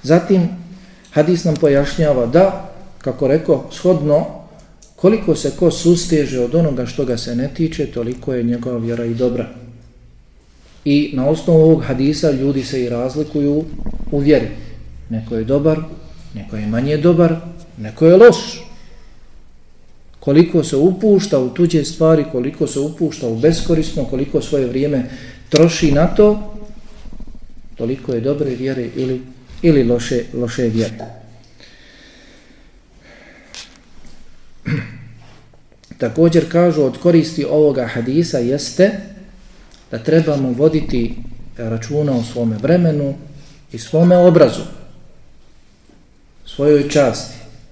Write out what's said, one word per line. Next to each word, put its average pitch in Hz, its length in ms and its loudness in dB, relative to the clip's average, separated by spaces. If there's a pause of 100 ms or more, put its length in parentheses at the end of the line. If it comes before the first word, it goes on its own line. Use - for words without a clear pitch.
Zatim, 175 460 2 (640)
hadis 165 320 0
nam 160 120 0
pojašnjava 143 680 2
da, 180 460 2 (300)
kako 131 260 -4
rekao, 156 440 0
shodno 151 540 0 (720)
koliko 190 400 2
se - 240 -4
ko 175 120 4
susteže 156 680 0
od 123 160 -2
onoga 143 300 0
što 123 200 -4
ga 123 120 -2
se 120 180 -8
ne 131 180 -4
tiče, 156 320 -4
toliko 123 480 -6
je 123 100 -2
njegova 120 340 -4
vjera 117 280 -6
i 117 80 -4
dobra. 117 340 -2 (1400)
I 143 280 2
na 127 140 -2
osnovu 160 360 4
ovog 160 200 6
hadisa 143 480 0
ljudi 135 320 -2
se 127 200 -4
i 120 60 -4
razlikuju 143 720 -2 (480)
u 143 80 0
vjeri. 139 280 4 (600)
Neko 113 260 -6
je 113 80 -4
dobar, 143 360 0 (540)
neko 104 220 -12
je 104 120 -6
manje 131 300 -2
dobar, 165 380 2 (420)
neko 107 280 -2
je 175 120 8
loš. - 460 6 (1600)
Koliko 160 440 4
se - 120 -4
upušta 185 640 2
u 127 100 0
tuđe 165 360 0
stvari, 160 460 2
koliko 131 360 -4
se 135 120 -6
upušta 151 480 -4
u 113 80 -2
beskorisno, 160 680 0
koliko 139 360 -2
svoje 135 260 -2
vrijeme 131 420 -2 (400)
troši 160 420 4
na 151 160 4
to, 208 500 2 (1160)
toliko 127 380 -6
je 113 80 -2
dobre 139 340 -2
vjere 127 400 -4
ili, 127 260 -4 (400)
ili 151 220 4
loše, 120 400 0 (100)
loše 123 300 -4
vjere. 110 560 -4 (3500)
<clears throat> - 340 -8 (960)
Također 160 540 2
kažu, 170 320 2
od 123 140 -2
koristi 160 480 2
ovoga 143 420 2
hadisa 131 500 -2
jeste 143 540 0 (1000)
da 117 60 -10
trebamo 147 540 0
voditi 127 640 0 (420)
računa 117 540 -4
o 120 120 0
svome 113 340 -4
vremenu 151 580 0 (560)
i 117 60 -12
svome 175 400 4
obrazu, 175 440 6 (1800)
svojoj 143 440 2
časti 135 460 0 (360)